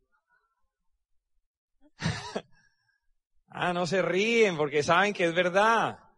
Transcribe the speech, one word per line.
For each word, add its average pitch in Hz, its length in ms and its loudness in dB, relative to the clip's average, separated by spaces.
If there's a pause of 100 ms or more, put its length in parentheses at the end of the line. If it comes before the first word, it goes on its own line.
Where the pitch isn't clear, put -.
(2000)
<laughs> - 480 -8 (1120)
Ah, 175 140 -2
no 175 140 -2
se 185 160 0
ríen 208 520 2
porque 147 280 0
saben 190 320 2
que 175 100 0
es 170 80 0
verdad. 180 640 2 (200)